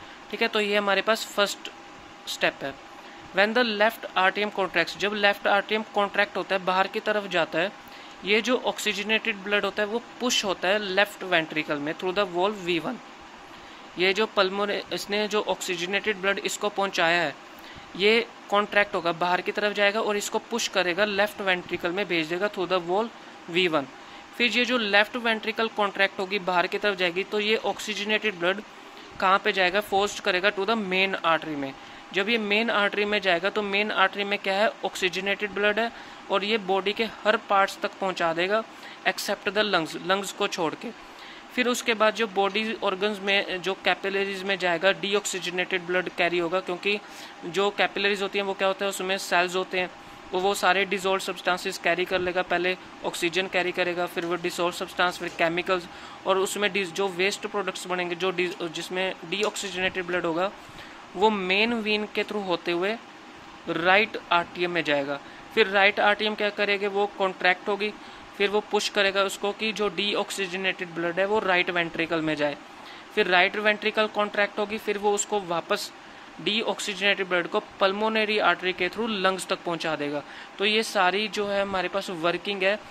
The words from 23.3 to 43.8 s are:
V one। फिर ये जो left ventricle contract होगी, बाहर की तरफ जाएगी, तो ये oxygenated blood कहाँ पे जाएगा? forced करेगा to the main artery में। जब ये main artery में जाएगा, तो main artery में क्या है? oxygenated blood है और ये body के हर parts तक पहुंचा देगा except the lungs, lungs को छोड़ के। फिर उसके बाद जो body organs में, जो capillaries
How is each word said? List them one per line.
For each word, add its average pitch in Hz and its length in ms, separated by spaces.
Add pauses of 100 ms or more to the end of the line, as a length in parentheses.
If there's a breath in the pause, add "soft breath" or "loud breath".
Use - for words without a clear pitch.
V 180 140
one। 151 140 (540 loud breath)
फिर 240 120
ये 240 140
जो 240 140
left 208 380
ventricle 226 520
contract 196 500
होगी, 196 200
बाहर 180 280
की 196 120
तरफ 196 200
जाएगी, 180 260
तो 214 160
ये 214 160
oxygenated 208 800
blood 180 280 (580 loud breath)
कहाँ 196 180
पे 208 140
जाएगा? 185 280
forced 202 400
करेगा 190 320
to 208 60
the 196 180
main 190 440
artery 156 360
में। 135 180 (380 loud breath)
जब 202 160
ये 233 100
main 214 320
artery 202 340
में 208 160
जाएगा, 185 300
तो 214 120
main 202 280
artery 196 340
में 202 140
क्या 196 160
है? 208 180 (120)
oxygenated 190 640
blood 202 280
है 226 140 (380 loud breath)
और 196 140
ये 214 140
body 190 340
के 226 120
हर 214 320
parts 196 460
तक 202 80 (100)
पहुंचा 175 320
देगा 190 320 (440 loud breath)
except 196 400
the 202 260
lungs, 165 320
lungs 190 260
को 302 160
छोड़ 156 260
के। 214 140 (680 loud breath)
फिर 247 140
उसके 240 260
बाद 214 200
जो 220 120
body 196 560
organs 196 380
में, 190 420
जो 185 120
capillaries 196 680